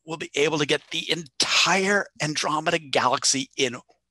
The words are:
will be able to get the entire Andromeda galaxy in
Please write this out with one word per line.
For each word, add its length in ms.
will 120
be 180
able 240
to 60
get 160
the 180
entire 960
Andromeda 580
galaxy 800
in 200